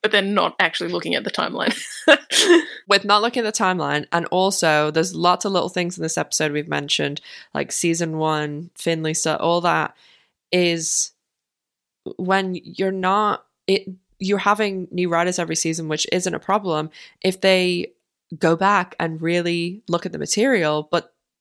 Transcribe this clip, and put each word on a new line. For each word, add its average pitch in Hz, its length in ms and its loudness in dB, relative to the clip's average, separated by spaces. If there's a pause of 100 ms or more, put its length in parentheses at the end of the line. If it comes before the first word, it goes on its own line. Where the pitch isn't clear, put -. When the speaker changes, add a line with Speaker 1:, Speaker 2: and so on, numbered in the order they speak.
Speaker 1:
But 427 80 0
they're 202 100 4
not 196 380 0
actually 170 320 0
looking 175 240 -4
at - 100 -2
the - 60 -4
timeline. - 440 -4 (320)
<laughs> - 800 4
Speaker 2:
With 196 160 2
not 202 180 4
looking 240 240 0
at 214 80 -2
the 214 100 0
timeline, 147 500 0
and 170 140 0
also 160 640 2
there's 170 240 0
lots 175 280 2
of 202 80 -2
little 180 180 0
things 175 280 -4
in 165 60 -6
this 160 140 -4
episode 156 360 -2
we've 147 160 -4
mentioned, 143 500 -2 (340)
like 143 200 -4
season 165 440 0
one, 156 580 -2
Finley 160 380 -2
stuff, 160 280 -2
all 170 200 2
that, 160 340 0 (560)
is 170 600 0 (1040)
when 185 380 0
you're 190 360 -4
not, 190 540 0 (220)
it, 190 200 0 (320)
you're 196 180 0
having 202 540 0
new 180 180 0
writers 175 300 2
every 165 160 -2
season, 160 320 -4
which 151 240 -2
isn't 180 220 -2
a - 60 -4
problem 180 500 -2 (320)
if 185 200 0
they 180 520 2 (440)
go 165 180 4
back 190 440 2
and 165 220 -4
really 175 680 -2
look 170 180 -2
at 175 60 -6
the 156 60 -8
material, 156 720 2
but - 220 -2 (280)